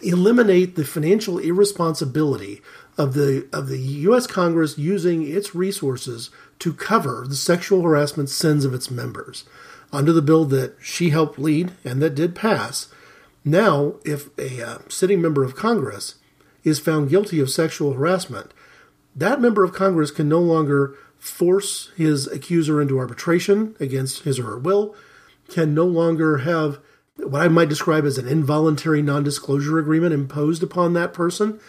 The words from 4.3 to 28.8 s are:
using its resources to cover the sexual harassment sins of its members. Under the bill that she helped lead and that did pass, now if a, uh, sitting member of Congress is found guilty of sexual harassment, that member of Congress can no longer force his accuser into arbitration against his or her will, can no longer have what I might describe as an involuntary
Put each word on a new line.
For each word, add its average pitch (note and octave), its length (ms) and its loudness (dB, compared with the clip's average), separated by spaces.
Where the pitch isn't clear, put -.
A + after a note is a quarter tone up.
using E3 500 -2
its F#3 260 -6
resources C3+ 800 -6
to E3+ 160 -4
cover C#3 540 -2
the C#3 80 -6
sexual F3 480 2
harassment D3 460 0
sins D3 360 0
of B2+ 80 -2
its B2+ 160 -8
members. B2 540 -12
Under C#3+ 180 2
the E3 100 4
bill D#3 240 4
that C3+ 360 -2
she - 300 -2
helped D#3 260 0
lead D#3 360 -2
and B2+ 180 -4
that D3+ 140 0
did F3 180 -2
pass, - 540 -4
now D3+ 580 2
if D3 260 -6
a, B2 280 -10
uh, A#2 100 -12
sitting F#3+ 320 2
member D3+ 220 2
of B2+ 120 -4
Congress E3+ 600 -2
is D#3 160 2
found D#3 300 0
guilty F3+ 300 2
of C3 100 0
sexual D#3 440 -2
harassment, C#3 580 -4
that G#3 240 0
member A3 240 4
of F3+ 100 0
Congress E3+ 380 0
can D3+ 160 -2
no D#3+ 120 4
longer C#3+ 560 2
force - 760 -2
his D3+ 320 0
accuser D3+ 540 0
into C3+ 160 0
arbitration F3 840 0
against C3 440 -4
his C3+ 160 -2
or B2 40 -6
her A2 140 -10
will, G3+ 380 0
can D#3 260 0
no D#3+ 120 4
longer E3 540 2
have D#3 400 -2
what C#3 260 -4
I F3 60 4
might E3 220 6
describe D3+ 360 0
as C3+ 120 0
an B2 100 -6
involuntary D3+ 760 2